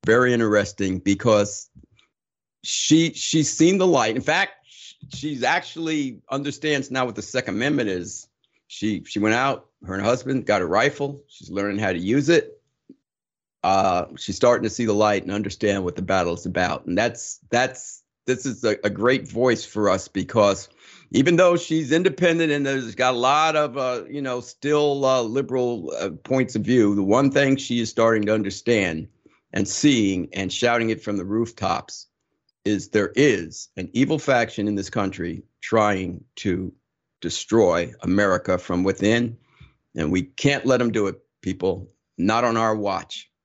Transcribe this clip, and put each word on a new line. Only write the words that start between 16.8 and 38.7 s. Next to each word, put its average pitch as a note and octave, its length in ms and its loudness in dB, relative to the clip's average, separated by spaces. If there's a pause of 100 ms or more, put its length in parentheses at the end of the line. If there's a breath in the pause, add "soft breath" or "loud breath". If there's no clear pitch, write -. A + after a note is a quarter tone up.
And F2 120 -2
that's, A#2 400 -4 (120)
that's, - 520 -2 (240)
this B2+ 180 -2
is A#2 200 -6
a, G#2+ 180 2
a G#2 80 0
great A#2+ 380 0
voice A#2 360 0
for G#2 240 0
us F#2+ 200 0
because G2+ 600 0 (440 loud breath)
even C#3 240 4
though F3 200 6
she's D#3+ 360 -2
independent E3 580 2
and C#3+ 160 0
there's C3 300 -4
got B2+ 180 2
a A#2+ 40 -2
lot D3 360 4
of, D3 240 0
uh, B2+ 320 -2
you C#3+ 100 -8
know, B2+ 200 -4
still, C#3+ 640 0
uh, C3 180 4
liberal, A#2+ 760 -2
uh, F#2 140 -4 (140)
points C3 320 0
of G#2+ 60 0
view, G#2+ 340 4
the G2+ 80 0
one B2+ 260 4
thing C3+ 240 4
she B2+ 240 -2
is A2+ 100 -2
starting A2+ 380 2
to G#2+ 80 2
understand G2 720 0 (480 soft breath)
and G2+ 140 0
seeing G2+ 640 2
and G2 180 -6
shouting A#2+ 380 0
it A2 140 -4
from G#2 160 -6
the F2 80 -6
rooftops G#2 800 -4 (580)
is G2+ 240 -2
there G#2 280 0
is G#2 600 0
an F#2 160 -8
evil C#3 260 0
faction A#2 480 0
in G#2 100 -2
this F#2+ 120 -6
country F#2 540 -6 (180)
trying G2 640 0 (120)
to - 360 -4 (480)
destroy F2 800 2
America F#2 560 0
from F2+ 260 -4